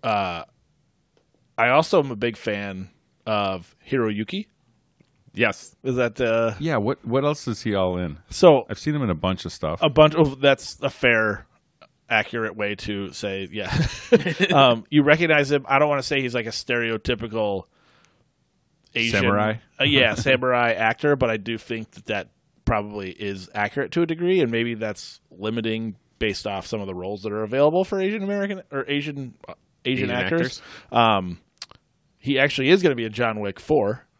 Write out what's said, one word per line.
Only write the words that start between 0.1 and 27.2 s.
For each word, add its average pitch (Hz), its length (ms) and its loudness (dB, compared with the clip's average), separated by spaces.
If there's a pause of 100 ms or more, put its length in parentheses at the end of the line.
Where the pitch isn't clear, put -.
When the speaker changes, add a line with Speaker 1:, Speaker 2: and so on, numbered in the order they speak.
Speaker 1:
I 117 120 4
also 156 300 4
am 139 120 -2
a 113 40 -6
big 113 200 -2
fan 101 540 -6 (360)
of 98 480 -2 (140)
Hiroyuki. 113 580 -2 (840)
Speaker 2:
Yes. - 500 -2
Speaker 1:
Is 127 140 -2
that, 120 240 -2
uh, 113 400 2
Speaker 3:
Yeah, 151 160 -2
what, 110 280 -2
what 131 200 0
else 147 240 -2
is 113 140 -6
he 107 120 -2
all 92 240 0
in? 82 200 -6 (120)
Speaker 1:
So 151 400 6
Speaker 3:
I've - 80 -8
seen 151 160 -4
him 147 80 -2
in 110 80 0
a 87 60 2
bunch 92 280 -4
of 85 80 -8
stuff. - 300 -4
Speaker 1:
a 160 60 4
bunch 151 260 6
of, 139 260 2
that's 139 420 2
a 143 80 -4
fair, 110 560 2 (640)
accurate 110 480 -2
way 104 200 -4
to 98 360 -8
say, 98 380 -6
yeah. 98 260 -6 (400)
<laughs> 185 360 0
Um, 127 380 6
you 147 120 4
recognize 151 480 4
him. 143 180 0
I 139 120 4
don't 151 80 4
wanna 143 160 -2
say 143 160 -2
he's, 123 140 -4
like, 117 120 -2
a 113 40 -8
stereotypical 110 1120 -4 (1300)
Asian 113 260 0
Speaker 3:
Samurai? 104 340 2 (260)
Speaker 1:
uh, 135 40 2
yeah, 135 300 4
Speaker 3:
<laughs> - 0 -
Speaker 1:
samurai 123 580 2
actor, 113 440 0
but 127 140 0
I 110 60 0
do 110 220 -6
think 113 340 -8
that - 140 -20
that 101 220 -6 (360)
probably 104 460 -2
is 98 440 -8
accurate 104 380 -4
to 170 100 0
a 165 40 2
degree, 175 340 0
and 123 120 2
maybe 117 220 -2
that's - 460 -8 (100)
limiting 110 680 -4 (220)
based 107 280 -2
off 98 200 -6
some 110 140 -6
of 101 60 -8
the 95 80 -8
roles 92 280 -8